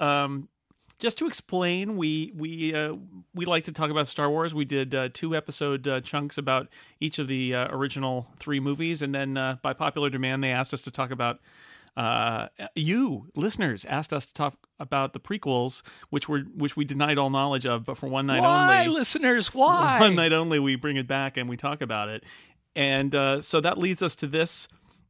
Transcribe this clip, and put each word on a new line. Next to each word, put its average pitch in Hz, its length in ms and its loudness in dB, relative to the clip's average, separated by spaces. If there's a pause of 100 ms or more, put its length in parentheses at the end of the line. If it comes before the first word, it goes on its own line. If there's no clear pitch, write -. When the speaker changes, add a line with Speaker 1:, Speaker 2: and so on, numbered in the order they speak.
Speaker 1:
um, 143 460 2 (500)
just 226 220 -2
to 330 80 0
explain, 185 680 -2
we, 156 400 -2
we, 160 400 -4
uh, 151 200 -2 (380)
we 175 120 -4
like 165 200 0
to 170 60 -8
talk 151 180 -2
about 151 200 0
Star 147 200 0
Wars. 160 240 0
We 151 120 0
did, 135 280 -2
uh, 131 200 -2
two 165 220 -4
episode, 143 520 -2
uh, 131 140 -2
chunks 143 360 -6
about 131 300 0 (320)
each 156 200 -4
of 139 80 -2
the, 131 280 -2
uh, 123 140 0
original 131 580 -4 (120)
three 143 200 -2
movies, 147 420 -2
and 139 140 -2
then, 135 220 -2
uh, 131 240 -2
by 135 120 -2
popular 147 360 -2
demand, 131 340 -2
they 131 80 2
asked 127 220 -2
us 135 80 -6
to 135 100 -12
talk 123 200 -4
about, 120 280 -2 (560)
uh, 113 520 0 (280)
you 165 600 0
listeners 156 500 0
asked 151 280 -4
us 143 120 -4
to - 80 -20
talk 143 220 -2 (240)
about 139 340 -2
the - 60 -10
prequels, 131 600 -2 (280)
which 147 200 -4
were, 147 100 0 (160)
which 143 200 -2
we 147 100 0
denied 139 320 0
all 139 120 2
knowledge 135 360 0
of, 117 200 0
but 135 120 -8
for 139 100 -8
one 135 200 -2
night 131 140 4
Speaker 2:
Why, 359 440 6
Speaker 1:
only, 320 140 2
Speaker 2:
listeners? 254 540 2
Why? 294 460 6
Speaker 1:
one 208 160 8
night 165 180 4
only, 160 260 2
we 139 160 2
bring 139 220 -2
it 127 100 -2
back 135 300 -2
and 123 120 -4
we 123 80 -6
talk 143 240 -4
about 107 280 -4
it. 110 140 -10 (520)
And, 139 400 2
uh, 139 260 2
so 160 200 2
that 175 160 2
leads 185 260 0
us 165 140 0
to 151 100 -6
this 160 400 -2 (420)